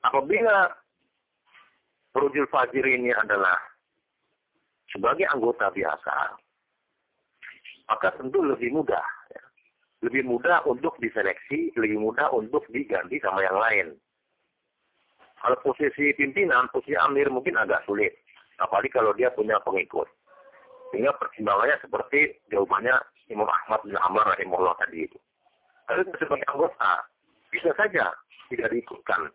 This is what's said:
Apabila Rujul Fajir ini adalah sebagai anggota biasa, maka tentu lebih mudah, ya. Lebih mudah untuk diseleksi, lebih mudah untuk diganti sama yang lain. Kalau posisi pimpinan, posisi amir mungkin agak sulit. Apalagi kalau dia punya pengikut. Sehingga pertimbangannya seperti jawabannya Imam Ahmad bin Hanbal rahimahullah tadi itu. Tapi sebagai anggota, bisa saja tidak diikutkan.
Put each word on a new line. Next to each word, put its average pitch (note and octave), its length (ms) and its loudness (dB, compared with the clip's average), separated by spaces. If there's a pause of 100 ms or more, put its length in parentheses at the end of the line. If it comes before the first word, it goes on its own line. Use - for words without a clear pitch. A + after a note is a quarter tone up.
Apabila F#3 680 4 (1400)
Rujul C#3 320 2
Fajir B2+ 360 2
ini B2 280 2
adalah G2+ 440 2 (1300)
sebagai C3 400 0
anggota A#2 400 2
biasa, D2+ 640 -4 (1500)
maka - 300 0
tentu C3+ 240 0
lebih B2 320 0
mudah, C3+ 320 0 (260)
ya. - 120 -20 (580)
Lebih B2 240 -2
mudah B2+ 400 2
untuk C#3 320 -2
diseleksi, A2+ 800 -4
lebih G#2+ 240 0
mudah C3 320 0
untuk B2 400 -2
diganti F#2+ 480 -4
sama F#2+ 240 0
yang F#2 160 0
lain. G#2+ 260 2 (1500)
Kalau B2+ 220 0
posisi C#3+ 560 0
pimpinan, C3+ 560 2
posisi C#3 240 -2
amir C#3 320 2
mungkin C3+ 260 -2
agak G2+ 300 0
sulit. G2+ 320 -2 (400)
Apalagi G2 320 0
kalau A2+ 240 2
dia A#2+ 160 2
punya G#2+ 320 0
pengikut. - 480 -4 (800)
Sehingga A#2 260 0
pertimbangannya G#2+ 640 0
seperti - 680 -2
jawabannya G#2 480 2 (300)
Imam G#2+ 200 -2
Ahmad - 360 -2
bin G2+ 160 -6
Hanbal G2 240 2 (120)
rahimahullah F#2 440 0
tadi E2 280 -6
itu. - 120 -18 (640)
Tapi D#3 200 0 (120)
sebagai C#3+ 320 -4
anggota, - 560 0 (480)
bisa - 240 0
saja E3 360 0 (360)
tidak A2+ 240 -2
diikutkan. F#2 640 -4